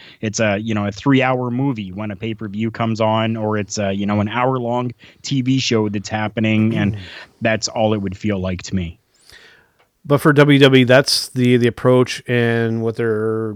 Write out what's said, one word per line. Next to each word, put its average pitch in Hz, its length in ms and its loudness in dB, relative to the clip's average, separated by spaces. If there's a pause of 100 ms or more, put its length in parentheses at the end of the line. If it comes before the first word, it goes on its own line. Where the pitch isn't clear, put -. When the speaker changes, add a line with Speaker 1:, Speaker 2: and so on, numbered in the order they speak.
(220)
Speaker 1:
It's 110 180 -6
a, 104 180 2
you 110 160 -4
know, 104 140 -2
a 101 40 -4
three-hour 127 600 2
movie 120 400 -4
when 104 180 -8
a 101 60 -8
pay-per-view 110 560 -6
comes 113 280 -4
on, 110 380 0
or 107 180 -2
it's 104 220 -4
a, 101 160 -2
you 101 140 -2
know, 104 120 0
an 104 100 0
hour-long 123 640 -2 (300)
T 135 220 -2
V 131 160 0
show 110 300 0
that's 101 200 -8
happening, 110 680 0
and 104 200 0
Speaker 2:
Mm. 98 40 -10 (420)
Speaker 1:
that's 110 260 0
all 110 260 0
it 104 80 -2
would 95 160 -6
feel 104 220 -4
like 92 240 -6
to - 120 -8
me. 87 240 -6 (1040)
Speaker 2:
But 143 140 2
for 151 160 4
W 147 240 6
W 135 240 8
E, 127 40 6
that's 127 440 2
the, 123 280 2
the 120 100 2
approach 127 600 2
and 117 540 0
what 113 140 -4
they're 110 600 -2